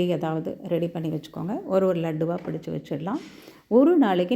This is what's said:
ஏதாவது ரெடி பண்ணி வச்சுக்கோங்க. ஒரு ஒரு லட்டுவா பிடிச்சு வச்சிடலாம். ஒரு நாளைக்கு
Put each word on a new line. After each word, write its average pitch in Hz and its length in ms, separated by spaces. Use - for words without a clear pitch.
ஏதாவது 160 440
ரெடி 170 220
பண்ணி 160 180
வச்சுக்கோங்க. 160 400
ஒரு 190 160
ஒரு 175 120
லட்டுவா 160 340
பிடிச்சு 160 300
வச்சிடலாம். 175 460
ஒரு 330 260
நாளைக்கு 185 320